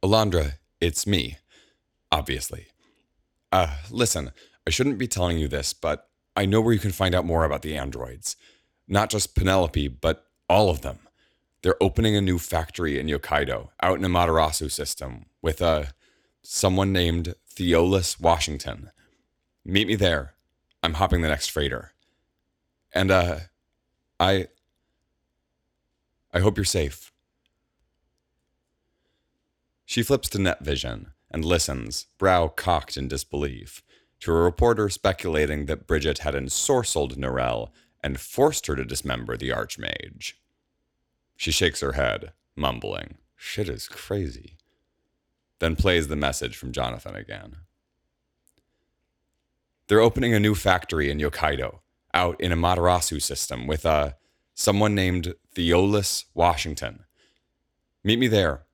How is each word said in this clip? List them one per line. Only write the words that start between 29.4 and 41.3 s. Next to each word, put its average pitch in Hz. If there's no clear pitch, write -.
She -
flips 135
to -
Net 95
Vision 65
and 78
listens, 69
brow 90
cocked 80
in 67
disbelief, 69
to -
a 82
reporter 107
speculating 76
that 71
Bridget 76
had 73
ensorcelled 69
Norel 62
and 67
forced -
her 73
to 65
dismember 60
the 65
Archmage. -